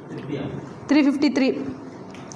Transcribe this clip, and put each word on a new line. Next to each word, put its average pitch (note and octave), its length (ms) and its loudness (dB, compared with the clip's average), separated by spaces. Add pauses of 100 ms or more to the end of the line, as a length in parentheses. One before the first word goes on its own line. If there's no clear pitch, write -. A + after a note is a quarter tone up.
(880)
త్రీ D4 160 8
ఫిఫ్టీ C#4 260 4
త్రీ. C4 320 2 (760)